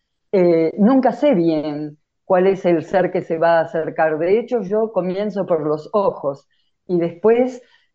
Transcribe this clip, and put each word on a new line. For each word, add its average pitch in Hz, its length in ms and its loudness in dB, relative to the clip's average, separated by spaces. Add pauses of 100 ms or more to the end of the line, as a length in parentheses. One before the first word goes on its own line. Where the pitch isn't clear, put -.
(320)
eh, 170 460 2
nunca 254 340 4
sé 285 220 2
bien 151 640 -2 (260)
cuál 185 220 2
es 190 180 0
el 170 200 2
ser 180 280 -2
que 180 80 -2
se 165 160 -6
va 165 220 2
a 160 60 0
acercar. 160 540 -2
De 180 200 2
hecho, 233 240 -4
yo 214 300 -2
comienzo 190 520 -4
por 165 160 -2
los 151 320 -4
ojos 170 560 -4 (380)
y 180 120 -2
después, 226 640 0 (340)